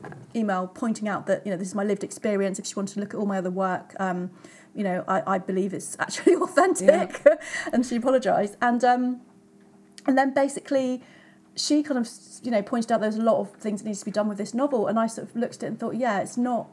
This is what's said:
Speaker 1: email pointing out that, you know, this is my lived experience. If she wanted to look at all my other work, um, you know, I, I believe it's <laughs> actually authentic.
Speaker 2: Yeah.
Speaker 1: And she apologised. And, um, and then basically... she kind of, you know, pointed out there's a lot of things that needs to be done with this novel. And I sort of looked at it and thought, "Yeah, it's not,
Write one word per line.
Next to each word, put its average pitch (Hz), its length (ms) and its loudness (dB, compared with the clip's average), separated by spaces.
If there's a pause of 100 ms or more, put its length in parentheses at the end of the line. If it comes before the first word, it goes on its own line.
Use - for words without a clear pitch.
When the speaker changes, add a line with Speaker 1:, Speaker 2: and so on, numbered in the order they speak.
(360)
Speaker 1:
email 190 320 0
pointing 214 400 -4
out 190 180 -4
that, 190 180 0
you 208 60 -4
know, 185 80 -2
this 190 100 -6
is 185 60 -8
my 202 100 -2
lived 202 200 -2
experience. 196 540 -2
If - 80 -12
she - 100 -10
wanted 202 180 -4
to 202 60 -4
look 202 120 -6
at - 60 -10
all 208 80 -2
my 196 120 -2
other 185 120 -2
work, 185 500 -4
um, 180 300 -2 (440)
you 208 100 -4
know, 185 220 -2
I, 190 160 0 (120)
I 196 40 0
believe 185 360 -2
it's - 220 -10
<laughs> - 80 -6
actually - 320 4
authentic. 359 520 4 (380)
Speaker 2:
Yeah. 311 80 12 (380)
Speaker 1:
And 240 120 2
she 240 120 -4
apologised. 208 640 2
And, 240 220 2
um, 247 360 2 (840)
and 262 120 6
then 269 160 4
basically... 269 680 0 (540)
she 302 280 2
kind 285 140 -2
of, 226 100 -2 (340)
you 247 80 -6
know, 214 120 2
pointed 226 300 -2
out 220 80 2
there's 214 160 -2
a 220 60 -2
lot 226 160 4
of 202 140 -6
things 214 280 -6
that - 80 -12
needs 202 120 -6
to - 40 -16
be 208 60 -6
done 214 180 0
with 202 100 -4
this 214 140 -6
novel. 254 360 0
And 220 100 0
I 226 80 2
sort 220 220 -8
of - 80 -16
looked 233 200 -4
at - 60 -16
it 226 60 -6
and 226 120 -8
thought, 214 140 -6
"Yeah, 226 260 0
it's 202 160 -6
not, 247 360 -2